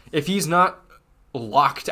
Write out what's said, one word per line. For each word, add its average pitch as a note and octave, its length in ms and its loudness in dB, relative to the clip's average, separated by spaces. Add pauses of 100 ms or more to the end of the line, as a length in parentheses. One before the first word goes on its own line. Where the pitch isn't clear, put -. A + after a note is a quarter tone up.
(120)
If C#3+ 140 -2
he's F#3 200 -2
not F3 340 2 (520)
locked B2+ 600 0